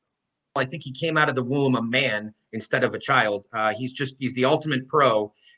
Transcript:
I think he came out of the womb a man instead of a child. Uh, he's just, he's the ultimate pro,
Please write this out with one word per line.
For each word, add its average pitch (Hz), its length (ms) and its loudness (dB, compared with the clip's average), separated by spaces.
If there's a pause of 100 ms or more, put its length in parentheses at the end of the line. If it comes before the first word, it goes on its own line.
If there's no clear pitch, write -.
(560)
I 135 80 0
think 143 180 -10
he 139 80 -12
came 156 280 -2
out 151 100 4
of 131 60 0
the 127 100 0
womb 135 320 2
a 117 60 0
man 113 500 -2 (200)
instead 123 320 -2
of 110 100 2
a 87 40 -4
child. 107 540 0
Uh, 110 220 0
he's 127 180 -8
just, 135 260 -6
he's 123 140 -4
the 127 140 0
ultimate 151 420 0
pro, 113 420 2 (280)